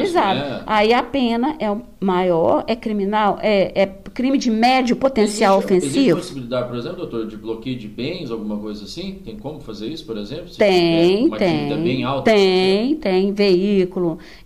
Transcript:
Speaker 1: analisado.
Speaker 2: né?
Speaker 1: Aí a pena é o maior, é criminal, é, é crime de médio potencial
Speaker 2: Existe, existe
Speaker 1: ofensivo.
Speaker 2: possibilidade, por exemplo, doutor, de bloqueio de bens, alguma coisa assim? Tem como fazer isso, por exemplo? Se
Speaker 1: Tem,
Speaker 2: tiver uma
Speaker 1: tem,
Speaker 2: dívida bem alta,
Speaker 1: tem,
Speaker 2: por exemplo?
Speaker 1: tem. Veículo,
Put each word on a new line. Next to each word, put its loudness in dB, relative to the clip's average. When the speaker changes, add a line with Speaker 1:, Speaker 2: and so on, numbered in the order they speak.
Speaker 1:
analisado. 2
Speaker 2:
né? -6
Speaker 1:
Aí 2
a 2
pena 0
é -2
o -4
maior, 2
é -2
criminal, 0
é, 2
é 4
crime 0
de 0
médio 2
potencial 2
Speaker 2:
Existe, 2
existe 2
Speaker 1:
ofensivo. 4
Speaker 2:
possibilidade, -6
por -6
exemplo, -8
doutor, -6
de -12
bloqueio -8
de -12
bens, -8
alguma -6
coisa -10
assim? -12
Tem -14
como -12
fazer -12
isso, -12
por -8
exemplo? -10
Se -20
Speaker 1:
Tem, 4
Speaker 2:
tiver 2
uma -2
Speaker 1:
tem, 2
Speaker 2:
dívida -2
bem 0
alta, 0
Speaker 1:
tem, 4
Speaker 2:
por 0
exemplo? -2
Speaker 1:
tem. 2
Veículo, 2